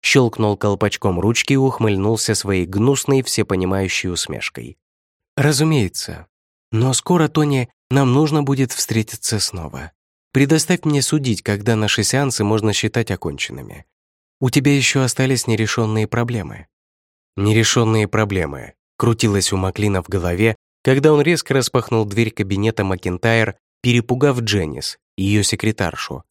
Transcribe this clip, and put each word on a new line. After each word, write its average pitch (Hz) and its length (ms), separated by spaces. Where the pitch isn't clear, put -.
щёлкнул 113 540
колпачком 101 600
ручки 117 340
и 135 40
ухмыльнулся 110 760
своей 95 300
гнусной, 131 560
всепонимающей 95 880
усмешкой. 65 680
"Разумеется. 139 920
Но 117 220
скоро, 160 360
Тони, 143 400
нам 131 240
нужно 151 300
будет 135 280
встретиться - 680
снова. 78 540
Предоставь 151 500
мне 147 200
судить, 131 400
когда 107 320
наши 107 280
сеансы 131 400
можно 107 300
считать 110 380
оконченными. 67 720
У 131 80
тебя 143 260
ещё 131 280
остались 131 420
нерешённые 110 640
проблемы". 117 580
"Нерешённые 110 720
проблемы", 90 680
крутилось 107 560
у 95 40
Маклина 95 440
в 90 80
голове, 95 460
когда 139 300
он 147 80
резко 151 320
распахнул 120 520
дверь 110 260
кабинета 101 520
Макентайр, 98 720
перепугав 123 600
Дженнис, 90 560
её 101 260
секретаршу. 101 880